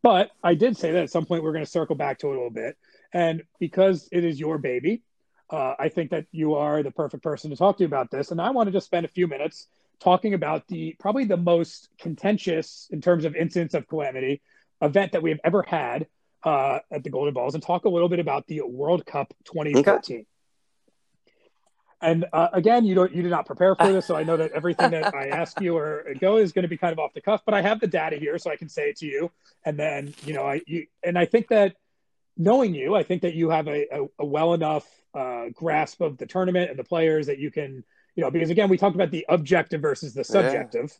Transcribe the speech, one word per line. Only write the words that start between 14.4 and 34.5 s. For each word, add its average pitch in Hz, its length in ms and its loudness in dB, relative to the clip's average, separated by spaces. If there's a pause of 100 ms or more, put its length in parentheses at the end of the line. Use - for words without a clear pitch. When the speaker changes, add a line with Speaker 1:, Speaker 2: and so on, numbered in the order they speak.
Speaker 1:
event 165 320 2
that 170 100 0
we 160 80 0
have 156 140 -4
ever 180 180 2
had, 143 460 -4 (340)
uh, 135 380 0 (100)
at 147 140 -8
the 156 60 -10
Golden 139 240 -2
Balls, 127 200 -4
and 156 80 -6
talk 175 220 -2
a 220 40 4
little 175 200 2
bit 175 100 0
about 147 300 -4
the 151 140 -6
World 139 440 -2
Cup - 260 -6 (120)
twenty 151 360 2
thirteen. 170 420 2
Speaker 2:
Okay. - 40 -20 (1800)
Speaker 1:
And, 165 300 2
uh, 165 200 4
again, 226 320 4
you 185 120 4
don't, 180 180 4
you 175 80 -2
did 170 80 0
not 165 160 -2
prepare 185 300 4
for 170 160 6
this, 190 140 2
so 170 100 -2
I 156 80 -2
know 165 120 0
that 160 160 -2
everything 170 380 0
that 156 240 -2
I 139 140 -6
Speaker 2:
<laughs> 147 140 -4
Speaker 1:
ask - 180 -8
you 170 160 0
or 151 280 -4 (140)
go 196 200 4
is 196 140 4
gonna 180 140 0
be 165 100 -6
kind 170 160 -2
of 165 60 -6
off 151 160 -6
the 147 60 -12
cuff, 208 260 0
but 208 80 2
I 196 80 2
have 214 160 2
the 226 80 -2
data 160 300 -2
here, 151 220 -4
so 170 120 -6
I 147 60 -6
can 160 120 -14
say 147 220 -4
it - 80 -12
to 160 80 -10
you. 147 240 -4 (340)
And 151 140 -4
then, 143 340 -6 (140)
you 156 80 -8
know, 135 80 -4
I, 139 240 -4
you, 160 220 -8 (160)
and 175 120 0
I 175 100 4
think 233 220 2
that 208 280 4 (600)
knowing 208 380 4
you, 139 220 0
I 175 80 2
think 185 180 -2
that 175 120 -2
you 165 160 0
have 156 180 0
a, 147 260 -2
a, 139 120 -4 (120)
a 143 80 -4
well 156 260 2